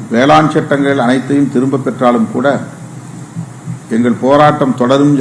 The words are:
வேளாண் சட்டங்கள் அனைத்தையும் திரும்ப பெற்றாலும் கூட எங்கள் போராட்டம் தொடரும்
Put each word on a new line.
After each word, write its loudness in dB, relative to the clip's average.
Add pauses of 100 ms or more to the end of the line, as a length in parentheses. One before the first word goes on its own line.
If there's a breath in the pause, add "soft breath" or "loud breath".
(140)
வேளாண் 4
சட்டங்கள் 0
அனைத்தையும் 0
திரும்ப 0
பெற்றாலும் 0
கூட 0 (1500)
எங்கள் 0
போராட்டம் 2
தொடரும் 2